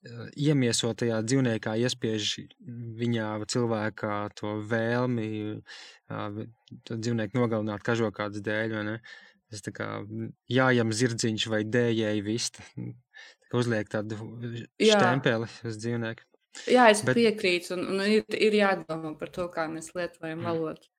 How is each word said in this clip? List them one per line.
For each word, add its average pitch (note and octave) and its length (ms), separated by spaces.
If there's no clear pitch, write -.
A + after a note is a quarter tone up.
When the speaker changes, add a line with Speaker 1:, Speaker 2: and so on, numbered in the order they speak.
Speaker 1:
ā, A#2 320
iemiesotajā A#2+ 840
dzīvniekā A#2 540
iespiež A#2 720
viņā A2 480
cilvēkā G#2+ 920
to G#2+ 260
vēlmi, A2 1000
ā, G#2+ 380
to A#2+ 120
dzīvnieku A2+ 380
nogalināt A2 500
kažokādas G#2+ 580
dēļ, A2 320
vai G#2+ 100
ne? A2 180
Tas G#2 120
tā G#2+ 100
kā, G#2+ 160
mm, A2 300
jājam B2 420
zirdziņš A2+ 560
vai G#2+ 160
dējēji A2 600
vista. A2 400
Tā - 800
kā A#2+ 60
uzliek A#2 320
tādu G#2+ 280
Speaker 2:
Jā. G#3+ 180
Speaker 1:
štempeli C#3 500
uz A2+ 140
dzīvnieku. A2+ 460
Speaker 2:
Jā, A#3+ 220
es G#3+ 140
Speaker 1:
Bet - 140
Speaker 2:
piekrītu, G3 560
un, F#3 260
un - 20
ir, G#3+ 280
ir A3 240
jādomā E3 640
par E3+ 120
to, F3+ 200
kā E3 180
mēs D#3+ 260
lietojam E3+ 460
Speaker 1:
Mm. E3 40
Speaker 2:
valodu. D#3+ 380